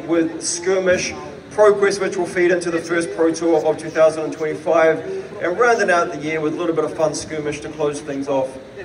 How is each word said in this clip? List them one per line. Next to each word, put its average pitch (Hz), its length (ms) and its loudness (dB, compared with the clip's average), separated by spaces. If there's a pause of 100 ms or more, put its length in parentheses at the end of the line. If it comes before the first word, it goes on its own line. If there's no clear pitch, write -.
with 160 380 0
Skirmish 185 680 0 (380)
ProQuest, 202 500 4
which 190 160 -2
will 175 100 -2
feed 175 260 2
into 175 180 0
the 165 80 -2
first 165 380 -2
Pro 165 160 4
Tour 160 340 2
of 147 120 0
two 156 100 -10
thousand 156 360 2
and 143 100 -4
twenty-five, - 1080 0
and 180 160 -2
rounding 226 320 4
out 170 220 2
the 147 60 -8
year 156 240 -4
with 151 120 0
a - 20 -6
little 165 180 -2
bit 156 100 0
of - 100 -6
fun 151 200 0
skirmish 151 480 -6
to - 80 -10
close 147 320 -4
things 139 260 -6
off. 135 220 0 (340)